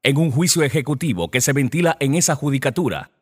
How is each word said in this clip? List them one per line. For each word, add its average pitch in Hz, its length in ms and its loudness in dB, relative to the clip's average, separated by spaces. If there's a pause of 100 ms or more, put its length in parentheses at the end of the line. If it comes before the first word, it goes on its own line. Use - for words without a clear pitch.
en 139 160 2
un 165 120 2
juicio 160 320 2
ejecutivo 135 680 -2
que 127 100 0
se 135 140 0
ventila 156 440 0
en 139 160 0
esa 165 220 0
judicatura 135 720 -2 (120)